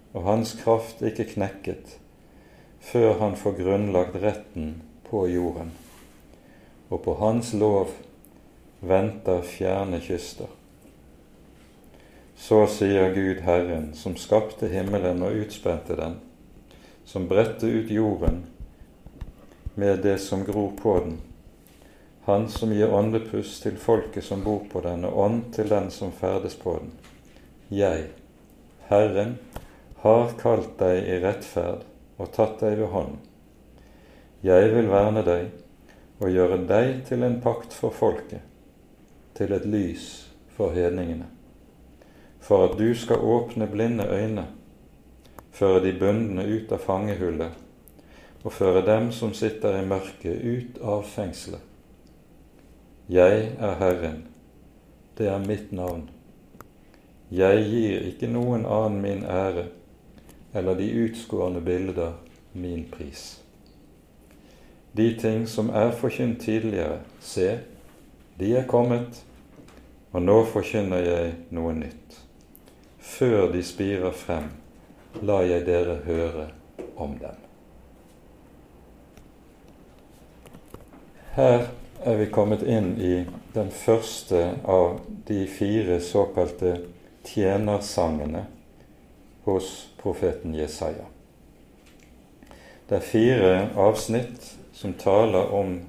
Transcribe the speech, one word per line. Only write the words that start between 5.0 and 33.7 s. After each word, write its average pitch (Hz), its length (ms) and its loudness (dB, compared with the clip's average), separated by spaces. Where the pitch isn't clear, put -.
på 98 240 -2
jorden. 85 400 -4
Og 87 160 -6
på 87 160 0
hans 117 320 0
lov 101 400 2
venter 95 640 0
fjerne 95 560 -4
kyster.» - 480 -8
Så 107 320 6
sier 98 460 4
Gud 95 260 0
Herren, 85 560 0
som 92 160 -6
skapte - 560 0
himmelen 90 560 -2
og 104 160 -2
utspente 87 560 -4
den, 82 220 -6
som - 240 -6
bredte 110 400 2
ut 113 240 0
jorden 104 540 0
med 98 300 2
det 98 180 4
som 98 240 -2
gror 101 320 -2
på 98 240 2
den, 82 140 -6
han 101 260 2
som 113 220 -2
gir 104 180 4
åndepust 104 680 0
til 101 180 -4
folket - 460 0
som 98 180 -6
bor 104 240 -2
på 90 160 -6
den, 87 240 -4
og - 80 -4
ånd 110 220 4
til 107 160 0
den 98 180 2
som 90 240 -8
ferdes 92 480 -2
på 87 160 -2
den: - 140 -12
«Jeg, 92 300 2
Herren, 104 480 2
har 117 340 6
kalt 113 400 0
deg 92 300 2
i 92 160 0
rettferd 90 640 -2
og 92 160 -8
tatt 107 260 2
deg 104 160 0
ved 107 160 -2
hånd. 73 220 -4